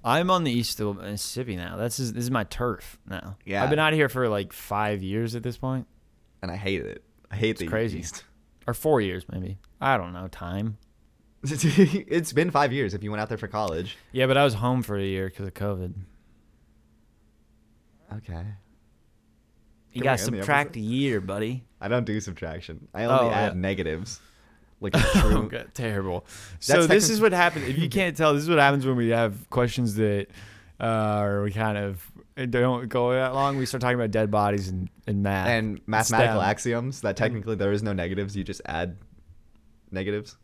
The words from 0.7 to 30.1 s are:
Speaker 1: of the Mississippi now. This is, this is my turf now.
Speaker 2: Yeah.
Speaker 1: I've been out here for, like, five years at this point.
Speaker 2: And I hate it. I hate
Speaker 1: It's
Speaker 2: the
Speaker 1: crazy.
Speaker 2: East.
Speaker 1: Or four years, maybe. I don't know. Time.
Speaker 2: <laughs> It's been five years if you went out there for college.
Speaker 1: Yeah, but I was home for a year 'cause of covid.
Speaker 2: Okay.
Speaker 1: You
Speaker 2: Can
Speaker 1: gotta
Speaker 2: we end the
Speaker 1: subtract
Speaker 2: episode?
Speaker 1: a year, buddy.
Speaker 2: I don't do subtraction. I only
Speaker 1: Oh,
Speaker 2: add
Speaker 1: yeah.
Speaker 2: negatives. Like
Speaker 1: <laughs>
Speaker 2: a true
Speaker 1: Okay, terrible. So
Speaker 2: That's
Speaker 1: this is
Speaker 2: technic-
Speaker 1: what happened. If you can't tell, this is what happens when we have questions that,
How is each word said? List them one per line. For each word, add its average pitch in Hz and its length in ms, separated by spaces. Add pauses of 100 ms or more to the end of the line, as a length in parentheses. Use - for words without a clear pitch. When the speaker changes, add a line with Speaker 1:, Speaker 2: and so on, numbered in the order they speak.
Speaker 1:
of 104 160
the 90 80
Mississippi 104 540
now. 90 180
This 113 240
is, 117 140
this 120 100
is 123 80
my 113 140
turf - 600
now. 98 300 (100)
Speaker 2:
Yeah. 98 160
Speaker 1:
I've 135 80
been 151 100
out 156 120
here 151 160
for, 127 220
like, 101 240
five 104 500
years 110 320
at 113 80
this 120 140
point. 131 300 (540)
Speaker 2:
And 90 80
I 85 60
hate 98 240
it. 50 240 (260)
I 104 60
hate 107 140
Speaker 1:
It's 110 100
Speaker 2:
the 85 80
Speaker 1:
crazy. 110 320
Speaker 2:
East. - 240 (420)
Speaker 1:
Or 120 80
four 147 280
years, 92 280
maybe. 92 280 (240)
I 135 160
don't 87 160
know. 90 160
Time. 101 480 (340)
Speaker 2:
<laughs> - 320
It's 156 880
been 160 180
five 143 220
years 123 220
if 101 100
you 104 80
went 107 80
out 110 80
there 110 100
for 107 120
college. 92 480 (160)
Speaker 1:
Yeah, 131 140
but 131 100
I 143 80
was 123 80
home 123 300
for 104 140
a 98 60
year 95 260
'cause 98 180
of 90 60
covid. 92 400 (2250)
Speaker 2:
Okay. 90 300 (1500)
Speaker 1:
You 123 100
Speaker 2:
Can - 20
Speaker 1:
gotta 131 180
Speaker 2:
we 101 60
end 117 60
the 104 100
Speaker 1:
subtract 143 280
Speaker 2:
episode? 117 80
Speaker 1:
a 107 40
year, 120 380
buddy. 110 420 (180)
Speaker 2:
I 98 60
don't 120 180
do 107 140
subtraction. 82 760
I 110 120
only 123 240
Speaker 1:
Oh, - 20
Speaker 2:
add 101 220
Speaker 1:
yeah. 90 60
Speaker 2:
negatives. 92 600 (640)
Like 104 140
Speaker 1:
<laughs> - 20
Speaker 2:
a - 20
true - 460
Speaker 1:
Okay, 120 280
terrible. 98 520 (340)
So - 140
Speaker 2:
That's 165 140
Speaker 1:
this 196 180
is 233 120
Speaker 2:
technic- 214 60
Speaker 1:
what 202 100
happened. 170 320
If 135 120
you 160 120
can't 175 260
tell, 156 180
this 147 100
is 165 60
what 165 100
happens 139 260
when 131 100
we 117 140
have 113 400
questions 120 460
that, 104 320 (520)